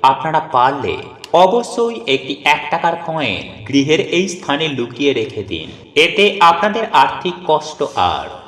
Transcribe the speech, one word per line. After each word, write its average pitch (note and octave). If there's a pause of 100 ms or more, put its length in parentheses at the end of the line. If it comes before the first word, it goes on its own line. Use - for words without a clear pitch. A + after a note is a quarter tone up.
(120)
আপনারা D#3 (140)
পারলে B2 (480)
অবশ্যই A#3 (100)
একটি - (200)
এক D3
টাকার E3 (100)
কয়েন B2 (220)
গৃহের C#3 (160)
এই F#3+
স্থানে D3 (120)
লুকিয়ে B2+
রেখে G#2+
দিন। E2 (280)
এতে E3+ (180)
আপনাদের G#3
আর্থিক D3+ (120)
কষ্ট D3+ (300)
আর D#2 (220)